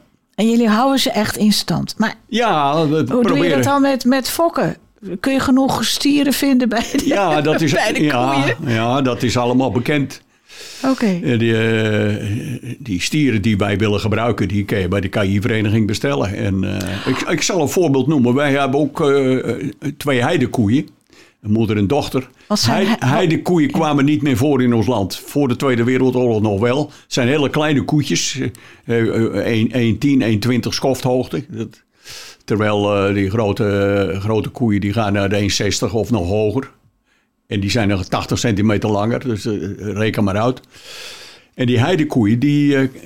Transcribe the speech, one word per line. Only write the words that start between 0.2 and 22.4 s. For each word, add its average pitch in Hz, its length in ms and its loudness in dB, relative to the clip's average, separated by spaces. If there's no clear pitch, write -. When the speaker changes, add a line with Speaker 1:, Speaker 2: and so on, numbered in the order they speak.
Speaker 1:
En 220 160 2
jullie 233 180 4
houden 254 300 2
ze 262 120 0
echt 214 260 -2
in 214 160 4
stand. 147 460 -2
Maar 214 160 -2
Speaker 2:
Ja, 160 640 0
we 147 80 0
Speaker 1:
hoe 156 80 2
Speaker 2:
proberen. 247 320 2
Speaker 1:
doe - 100 2
je - 80 2
dat 254 100 2
dan 285 180 2
met, 269 220 0
met 262 240 2
fokken? 294 480 0
Kun 269 120 -2
je 269 80 2
genoeg 262 440 2
stieren 285 480 0
vinden 254 360 2
bij 214 240 -2
de, 277 140 -2
Speaker 2:
Ja, 180 340 2
dat 147 200 0
is, 147 160 2
Speaker 1:
<laughs> 277 60 2
bij 220 100 0
de - 100 -2
Speaker 2:
ja, 135 320 0
Speaker 1:
koeien? 139 400 -2
Speaker 2:
ja, 120 280 0
dat 123 200 0
is 123 140 0
allemaal 123 360 2
bekend. 135 500 -2
Speaker 1:
Oké. 262 220 0
Speaker 2:
Eh, 127 160 0
die, 113 180 2
eh, 110 1200 -2
die 110 220 -6
stieren 127 420 0
die 107 140 2
wij 101 220 0
willen 104 220 0
gebruiken, 110 480 0
die 101 160 -2
kun 104 140 -2
je 90 100 -2
bij 98 120 -2
de 95 80 -4
K 107 140 -2
I-vereniging 101 640 0
bestellen. 113 500 -2
En, 95 280 -2
eh, 95 260 -8
ik, 131 140 -2
ik 160 220 -4
zal 196 180 -2
een 143 80 0
voorbeeld 139 380 2
noemen. 123 280 2
Wij 143 180 2
hebben 139 280 0
ook, 143 300 0
eh, 131 280 4
twee 131 260 0
heidekoeien. 127 640 2
Een 107 100 -4
moeder 110 240 2
en 104 100 2
dochter. 139 420 -2